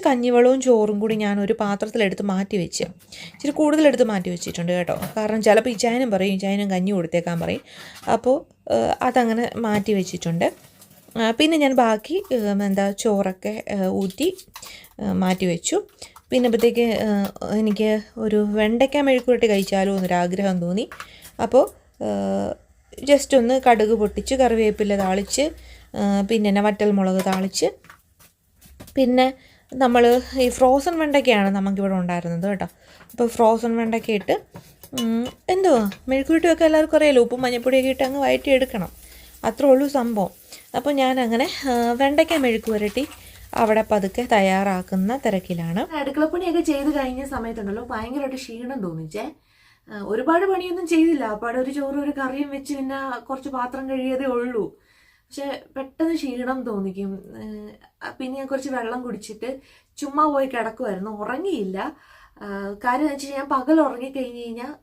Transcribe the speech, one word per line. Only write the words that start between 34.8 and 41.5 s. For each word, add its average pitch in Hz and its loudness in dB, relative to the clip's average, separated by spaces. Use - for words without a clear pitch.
ഉം, 233 -2
എന്തുവാ 330 4
മെഴുക്കുവരട്ടി 311 2
വെക്കാൻ 330 4
എല്ലാവർക്കും 311 4
അറിയാലോ, 294 6
ഉപ്പും 247 0
മഞ്ഞൾപ്പൊടിയൊക്കെ 254 2
ഇട്ട് 262 0
അങ്ങ് 269 -2
വഴറ്റിയെടുക്കണം. 262 2
അത്രേ 226 0
ഉള്ളൂ 269 6
സംഭവം. 233 0
അപ്പോൾ 285 -2
ഞാനങ്ങനെ, 262 2